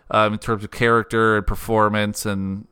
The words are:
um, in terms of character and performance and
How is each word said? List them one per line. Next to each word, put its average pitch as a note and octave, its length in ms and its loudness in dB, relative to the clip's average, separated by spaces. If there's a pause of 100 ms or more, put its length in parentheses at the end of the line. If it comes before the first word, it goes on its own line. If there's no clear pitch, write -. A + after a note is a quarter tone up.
(100)
um, G#2+ 240 2
in G#2+ 40 -6
terms G#2+ 260 -4
of G2+ 60 -12
character A2+ 640 2
and G#2 100 0
performance G#2 760 0
and G2 480 -4